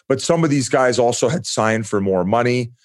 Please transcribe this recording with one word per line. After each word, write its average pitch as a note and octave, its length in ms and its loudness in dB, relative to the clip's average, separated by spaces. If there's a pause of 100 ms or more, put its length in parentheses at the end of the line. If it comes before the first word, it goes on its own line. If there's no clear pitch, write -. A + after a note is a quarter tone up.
But C3+ 120 0
some E3 220 0
of D3+ 60 0
these C3+ 180 0
guys B2+ 320 2
also A#2+ 300 2
had - 160 -4
signed A2 420 -2
for G#2 140 -2
more F#2+ 240 0
money. A#2+ 480 0 (120)